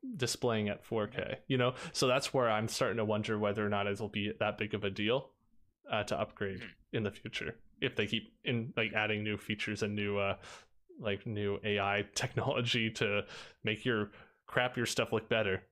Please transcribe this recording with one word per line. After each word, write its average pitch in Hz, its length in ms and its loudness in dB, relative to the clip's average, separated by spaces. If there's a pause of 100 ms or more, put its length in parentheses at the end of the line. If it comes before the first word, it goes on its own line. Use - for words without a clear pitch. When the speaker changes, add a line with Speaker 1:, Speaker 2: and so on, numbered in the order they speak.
(180)
Speaker 1:
displaying 113 520 2
at - 160 -4
four 107 220 0
K, 107 400 -6
you 131 100 2
know? 123 160 4 (180)
So - 160 2
that's 135 260 2
where 123 160 4
I'm 110 200 2
starting 113 280 0
to 110 80 2
wonder 104 340 2
whether 104 260 2
or 104 40 2
not 101 180 2
it'll 101 200 -2
be 104 320 -2
that 107 180 0
big 107 160 -2
of 104 120 -2
a 98 40 2
deal, 107 420 0 (600)
uh, 107 120 2
to - 140 -2
upgrade 95 440 -4
Speaker 2:
Hmm. 107 60 -12 (260)
Speaker 1:
in 113 100 0
the 101 80 0
future - 480 -8 (220)
if 135 140 -2
they 107 120 0
keep 110 260 -4 (120)
in, 120 320 -2
like, 110 160 0
adding 107 300 2
new 107 140 0
features 104 460 -2
and 104 100 0
new, 101 240 0
uh, 98 200 0 (600)
like, 101 260 -2
new 104 400 -2
A 104 140 2
I 101 300 2
<laughs> - 60 -8
technology 123 760 0
to 104 340 0 (400)
make 107 180 -2
your 110 280 0 (340)
crap, 123 320 0
your 117 80 0
stuff - 260 0
look 110 160 2
better. 101 440 2